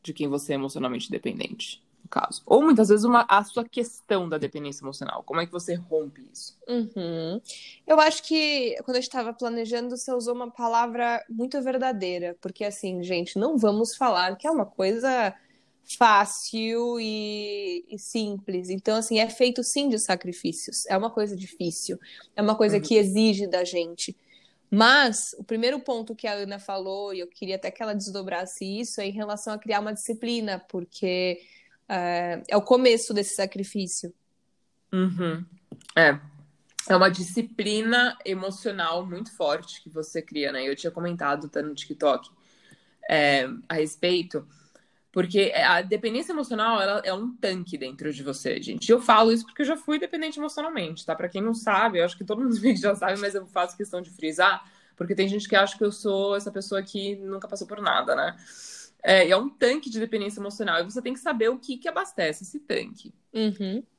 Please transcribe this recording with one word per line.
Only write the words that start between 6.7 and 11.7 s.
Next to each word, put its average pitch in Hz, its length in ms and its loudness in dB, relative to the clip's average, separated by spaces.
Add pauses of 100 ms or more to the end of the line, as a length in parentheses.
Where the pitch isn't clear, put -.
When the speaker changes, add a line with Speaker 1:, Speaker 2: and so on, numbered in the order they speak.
Speaker 2:
Eu 311 120 8
acho 320 240 4
que 294 600 0
quando 247 140 -2
a - 40 2
gente 254 100 -8
tava 233 220 -4
planejando, 233 640 -4
você 254 160 -8
usou 240 240 -2
uma 240 160 -8
palavra 240 800 0
muito 254 320 -4
verdadeira. 190 800 -2